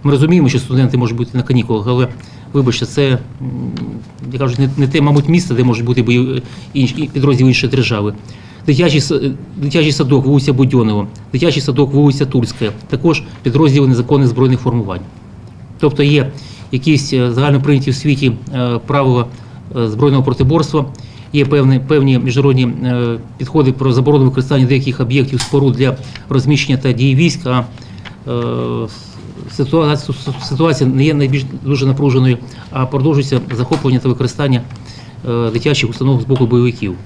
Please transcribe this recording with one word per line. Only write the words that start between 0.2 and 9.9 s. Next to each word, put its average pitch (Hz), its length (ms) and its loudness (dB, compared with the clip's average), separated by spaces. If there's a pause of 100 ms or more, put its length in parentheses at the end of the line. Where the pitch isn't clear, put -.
що 127 100 0
студенти 127 380 0
можуть 117 200 0
бути 120 180 -4
на 127 80 -2
канікулах, 113 460 0
але, 127 200 0 (440)
вибачте, 127 340 0
це, 139 220 0
м, 127 100 2 (1120)
я 127 60 -8
кажу, 127 200 -2
не, 135 180 2
не 139 120 2
те, 151 120 2
мабуть, 147 280 4
місце, 170 260 2
де 123 100 2
можуть 117 200 0
бути 123 180 0
бойов-, 127 400 0 (320)
інш-, 135 220 0
і 151 100 -4
підрозділи 131 440 2
іншої 120 200 0
держави. 104 440 0 (520)
Дитячий 151 340 4
с-, 139 320 -2 (240)
дитячий 151 360 0